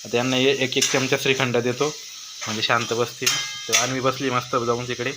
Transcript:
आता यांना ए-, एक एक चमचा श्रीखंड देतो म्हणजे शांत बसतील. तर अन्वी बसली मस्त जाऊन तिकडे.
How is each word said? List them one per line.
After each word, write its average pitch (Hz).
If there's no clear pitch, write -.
आता 110
यांना 127
ए-, 131
एक 131
एक 131
चमचा 131
श्रीखंड 131
देतो 123
म्हणजे 110
शांत 117
बसतील. 120
तर 113
अन्वी 127
बसली 131
मस्त 123
जाऊन 120
तिकडे. 123